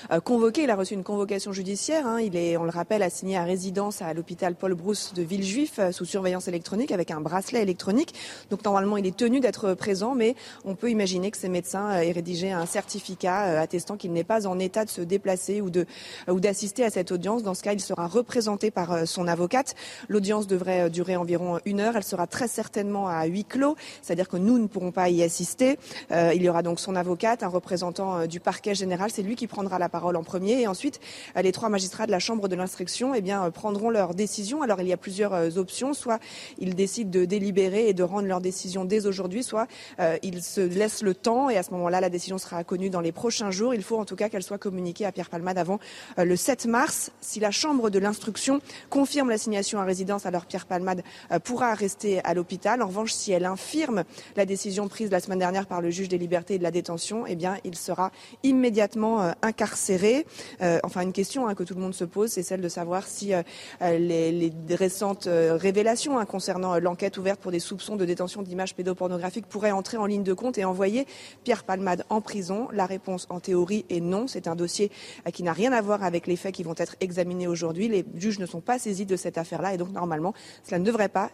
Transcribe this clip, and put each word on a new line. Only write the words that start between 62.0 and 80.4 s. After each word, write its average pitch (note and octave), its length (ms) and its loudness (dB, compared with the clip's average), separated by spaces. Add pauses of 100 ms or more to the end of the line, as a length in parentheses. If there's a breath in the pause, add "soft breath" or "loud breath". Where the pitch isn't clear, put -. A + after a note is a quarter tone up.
pose, G#3 260 0
c'est F#3 100 -2
celle F#3 200 -2
de F3 80 -2
savoir F3 360 -2
si, G3+ 300 -2
euh, E3+ 80 2 (400 loud breath)
euh, E3+ 160 4
les, E3 320 4
les E3+ 200 2 (240)
récentes, G3 520 0
euh, E3 280 6
révélations, G#3 640 4
hein, G#3+ 80 0
concernant, F#3 480 -2
euh, E3+ 60 4
l'enquête F#3 400 0
ouverte F#3+ 200 0
pour F#3+ 120 -6
des F3 80 0
soupçons G#3 380 -6
de F#3 80 0
détention F3+ 360 -2
d'images F#3+ 320 -4
pédopornographiques F3+ 720 -4
pourraient G#3 240 0
entrer G3 280 -2
en G#3 100 0
ligne G3+ 160 0
de F#3+ 100 2
compte A#3+ 240 -2
et F#3+ 80 0
envoyer G3 400 2 (380 loud breath)
Pierre A3+ 200 0
Palmade F#3+ 460 0
en G#3+ 100 2
prison. G#3 540 -4
La G3 140 2
réponse, F#3 420 -6
en F3 100 -6
théorie, F3+ 520 2
est F3 100 0
non. F#3 240 0
C'est F#3 220 -6
un E3 80 -2
dossier, F3 340 0 (380 loud breath)
euh, - 20 -4
qui F3+ 140 -6
n'a E3+ 100 2
rien A3 180 2
à A#3 100 4
voir G3+ 200 2
avec F3 240 2
les F3+ 100 2
faits F#3+ 200 -4
qui F3+ 80 -6
vont E3 140 -4
être - 220 -4
examinés F3+ 480 -2
aujourd'hui. E3+ 420 0
Les G3 260 0
juges G3 240 -2
ne F3+ 80 -4
sont E3+ 140 -10
pas B3 180 0
saisis G3+ 260 -4
de F#3+ 120 0
cette F3 200 -6
affaire-là E3+ 380 -2
et - 20 -2
donc, F3 140 -4
normalement, F3 420 -2 (300 loud breath)